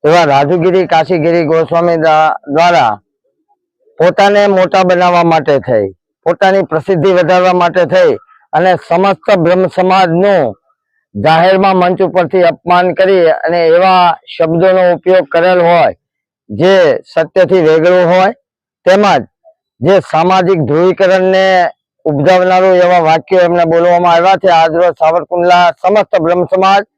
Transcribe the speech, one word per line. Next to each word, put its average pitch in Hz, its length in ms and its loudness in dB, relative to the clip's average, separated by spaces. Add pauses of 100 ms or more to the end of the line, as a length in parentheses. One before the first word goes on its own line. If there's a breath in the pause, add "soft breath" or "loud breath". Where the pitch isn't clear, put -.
એવા 165 220 2
રાજુગીરી 165 600 0
કાશીગીરી 165 580 -2
ગોસ્વામી 165 520 -2
દા-, 156 380 0 (120)
દ્વારા 147 460 0 (1040)
પોતાને 202 480 2
મોટા 185 360 0
બનાવવા 180 400 0
માટે 151 360 0
થઈ, 107 280 -2 (380)
પોતાની 190 380 0
પ્રસિદ્ધિ 165 500 -2
વધારવા 180 400 0
માટે 175 320 0
થઈ 160 320 0 (360 soft breath)
અને 180 240 0
સમસ્ત 185 500 -4 (120)
બ્રહ્મ 180 300 0
સમાજનું 185 840 0 (600)
જાહેરમાં 185 640 0
મંચ 180 240 -2
ઉપરથી 180 420 -2
અપમાન 175 520 -2
કરી 185 380 2
અને 170 340 -4
એવા 180 480 2 (120)
શબ્દોનો 175 640 0
ઉપયોગ 180 360 -2
કરેલ 180 340 0
હોય 170 320 0 (560)
જે 160 260 0 (280)
સત્યથી 175 580 -2
વેગળું 165 460 2
હોય, 185 260 0 (520)
તેમજ 185 440 0 (520)
જે 180 200 2
સામાજિક 180 600 -2
ધ્રુવીકરણને 185 840 0 (580)
ઉપજાવનારું 185 720 0
એવા 180 280 2
વાક્યો 160 380 0
એમને 170 240 0
બોલવામાં 175 500 0
આવ્યા 180 260 0
છે. 190 100 0
આજરોજ 165 420 0
સાવરકુંડલા 175 800 0
સમસ્ત 202 480 -2
બ્રહ્મ 175 240 -2
સમાજ 190 380 0 (140)